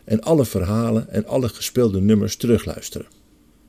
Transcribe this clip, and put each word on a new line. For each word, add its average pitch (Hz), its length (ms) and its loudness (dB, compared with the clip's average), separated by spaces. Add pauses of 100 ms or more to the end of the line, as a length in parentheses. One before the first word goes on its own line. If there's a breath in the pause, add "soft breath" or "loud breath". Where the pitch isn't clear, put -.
en 110 180 -2
alle 151 240 2
verhalen 110 640 -2
en 107 160 -2
alle 127 240 -2
gespeelde 104 520 0
nummers 101 340 2
terugluisteren. - 720 -2 (600)